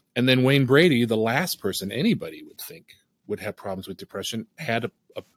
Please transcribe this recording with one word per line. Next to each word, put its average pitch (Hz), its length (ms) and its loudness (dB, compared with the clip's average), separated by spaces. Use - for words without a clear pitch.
And 123 140 0
then 127 160 4
Wayne 135 220 4
Brady, 135 380 6
the 110 120 0
last 120 440 -2
person 98 300 -4
anybody 104 540 -4
would - 160 -20
think - 260 -18
would 104 140 -8
have 104 160 -8
problems 95 300 -10
with 95 100 -12
depression, 101 480 -10
had 117 280 -4
a, - 60 -8
a, 95 80 -12